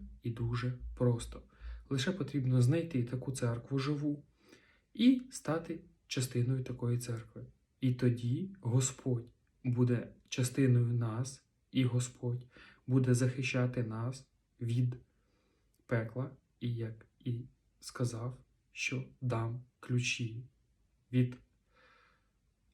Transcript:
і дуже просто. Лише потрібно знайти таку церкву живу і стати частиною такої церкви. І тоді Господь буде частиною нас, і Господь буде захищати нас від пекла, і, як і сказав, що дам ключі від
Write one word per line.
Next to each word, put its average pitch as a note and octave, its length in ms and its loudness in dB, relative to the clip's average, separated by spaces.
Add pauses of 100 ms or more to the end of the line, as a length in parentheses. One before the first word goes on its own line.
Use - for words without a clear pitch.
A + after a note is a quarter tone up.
(240)
і A#2+ 60 -4
дуже A#2+ 500 -2 (160)
просто. - 460 0 (480)
Лише C#3 220 2
потрібно B2+ 500 2
знайти C#3+ 420 4
таку B2 280 -4
церкву B2 480 -2
живу D3 440 -2 (720)
і B3+ 280 6 (100)
стати - 480 -4 (280)
частиною B2+ 560 0
такої A#2+ 340 -2
церкви. A#2 480 -8 (360)
І B2+ 120 4
тоді B2 680 0
Господь B2 680 0 (340)
буде A#2+ 500 2 (160)
частиною B2 640 2
нас, A#2 520 -4 (260)
і C3 120 2
Господь B2 640 -2 (400)
буде B2+ 260 4
захищати B2 720 0
нас A2+ 440 -6 (340)
від B2 360 0 (880)
пекла, B2 460 -2 (280)
і, A#2+ 160 -4
як A2+ 320 -8 (120)
і A#2+ 260 -6 (340)
сказав, A#2+ 640 -6 (280)
що - 320 -4 (180)
дам A#2+ 420 -2 (160)
ключі A#2+ 680 -2 (680)
від B2 260 2 (1400)